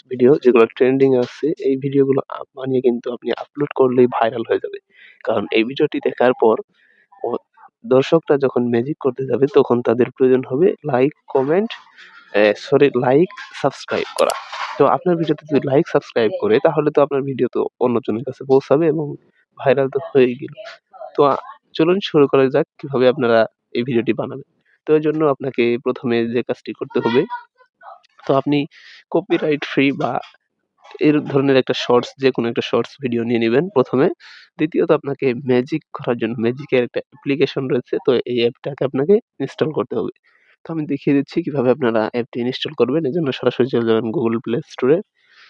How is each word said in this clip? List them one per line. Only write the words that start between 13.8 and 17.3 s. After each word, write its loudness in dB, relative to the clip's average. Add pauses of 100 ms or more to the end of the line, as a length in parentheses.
করা। 2 (440)
তো 4 (140)
আপনার -2
ভিডিওতে -4
যদি 2 (100)
লাইক, 2 (100)
সাবস্ক্রাইব -2 (120)
করে 2 (100)
তাহলে 0
তো -2
আপনার -2
ভিডিও -2